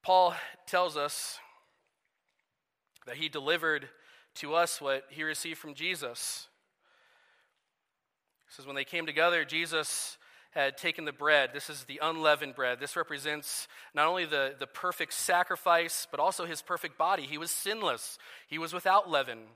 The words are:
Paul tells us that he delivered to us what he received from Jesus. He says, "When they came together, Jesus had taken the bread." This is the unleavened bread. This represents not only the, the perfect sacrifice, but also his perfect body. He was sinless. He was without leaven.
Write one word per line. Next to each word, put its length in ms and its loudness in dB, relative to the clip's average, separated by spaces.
Paul 320 6
tells 300 0
us 420 -4
that 120 -12
he 100 -6
delivered 640 0
to 200 -4
us 240 2
what 300 -2
he 140 -10
received 360 -6
from 140 -14
Jesus. 760 -8
He 80 -20
says, 100 -16
"When 120 -8
they 80 -2
came 200 -4
together, 380 6
Jesus 760 -2
had 260 0
taken 260 -2
the 80 -4
bread." 420 4
This 160 -10
is 140 -10
the 180 -14
unleavened 540 4
bread. 240 0
This 160 -8
represents 720 -4
not 140 4
only 160 2
the, 340 0
the 100 -8
perfect 460 -4
sacrifice, 960 2
but 120 -2
also 240 2
his 160 -8
perfect 360 -6
body. 260 2
He 140 -8
was 140 -6
sinless. 680 -2
He 100 -8
was 160 -6
without 360 4
leaven. 300 0